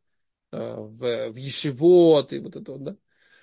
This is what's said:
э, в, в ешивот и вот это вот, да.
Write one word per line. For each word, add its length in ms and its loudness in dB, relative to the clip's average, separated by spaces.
э, 80 -12
в, 720 -8
в 60 -18
ешивот 960 4
и 80 -8
вот 160 -16
это 160 -16
вот, 100 -16
да. 140 -12